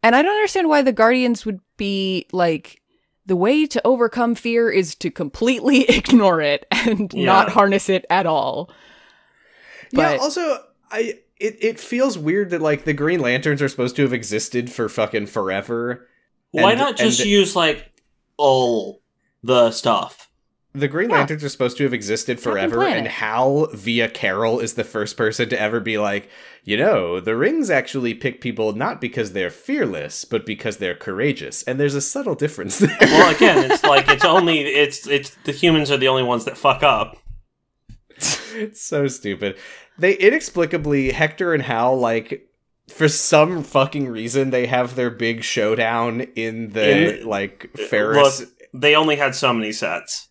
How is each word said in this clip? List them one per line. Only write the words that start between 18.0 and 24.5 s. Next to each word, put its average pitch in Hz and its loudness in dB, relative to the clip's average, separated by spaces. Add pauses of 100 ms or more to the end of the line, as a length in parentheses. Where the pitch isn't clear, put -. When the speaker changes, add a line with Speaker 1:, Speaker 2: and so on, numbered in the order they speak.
Speaker 2:
all 123 2 (440)
the 120 6
stuff? 107 -2 (460)
Speaker 3:
The 139 -4
Green 170 -2
Speaker 1:
Yeah. - 2
Speaker 3:
Lanterns 147 0
are 143 -6
supposed 123 -2
to 143 0
have 131 0
existed 113 -4
Speaker 1:
Captain 117 -4
Speaker 3:
forever, 107 -2
Speaker 1:
Planet. - 0
Speaker 3:
and - -6
Hal 131 0
via 113 -2
Carol 113 -2